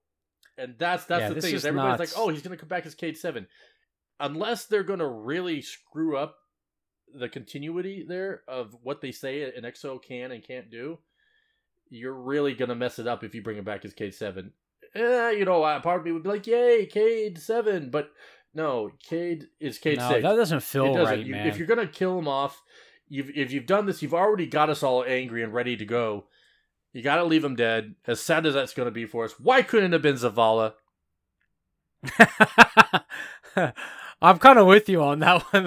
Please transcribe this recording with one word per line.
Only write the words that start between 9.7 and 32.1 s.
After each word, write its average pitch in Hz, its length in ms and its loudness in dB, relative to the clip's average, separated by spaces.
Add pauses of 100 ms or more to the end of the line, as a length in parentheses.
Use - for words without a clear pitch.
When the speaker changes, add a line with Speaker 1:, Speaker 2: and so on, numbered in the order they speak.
Speaker 1:
O 135 140 -10
can 127 320 -14
and 117 160 -16
can't 123 240 -16
do, 131 300 -14 (880)
you're 127 240 -12
really 135 400 -2
gonna 120 220 -4
mess 120 220 -6
it 117 100 -8
up 120 160 -6
if 107 100 -14
you 110 80 -12
bring 107 160 -10
him 101 60 -12
back 101 200 -10
as 101 80 -16
Cayde 101 220 -10
seven. 104 380 -10 (420)
Eh, 233 380 0
you 208 120 0
know, 180 200 2
uh, 151 160 0
part 175 200 -2
of 160 60 -10
me 170 60 -4
would 165 100 -6
be 180 80 -6
like, 202 160 -6
"Yay, 233 400 4
Cayde 214 520 0
seven," 202 520 -2
but 147 200 -4 (460)
no, 131 360 -4 (180)
Cayde 170 360 -6 (120)
is 143 220 -8
Cayde 151 180 -2
Speaker 2:
No, 123 120 -2
Speaker 1:
six. 120 120 2
Speaker 2:
that 190 140 2
doesn't 160 260 0
feel 135 220 -2 (100)
Speaker 1:
It - 40 2
doesn't. 110 200 2
Speaker 2:
right, 107 80 -8
Speaker 1:
You, - 60 -10
Speaker 2:
man. - 160 -4
Speaker 1:
if - 100 -6
you're 165 80 -8
gonna 220 220 0
kill 185 280 -4
him 156 120 -4
off, 139 340 -4 (460)
you've, 139 220 -10
if 139 200 -6
you've 131 160 -6
done 202 200 0
this, 190 160 -6
you've 143 120 -6
already 185 320 2
got 151 240 0
us - 140 -4
all 127 200 2
angry 127 380 -4
and 110 100 -8
ready 123 240 -4
to 110 80 -8
go. 110 420 -4 (680)
You 123 100 -14
gotta 147 220 0
leave 160 180 2
him 135 140 -4
dead, 113 400 -2 (100)
as 117 140 -4
sad 160 260 0
as 143 80 0
that's 135 180 -2
gonna 120 200 -6
be 113 140 -8
for 113 180 -6
us. - 160 -14
Why 247 220 4
couldn't 196 300 2
it - 20 2
have 156 80 2
been 143 120 2
Zavala? 110 600 2 (1300)
Speaker 2:
<laughs> - 1700 4 (480)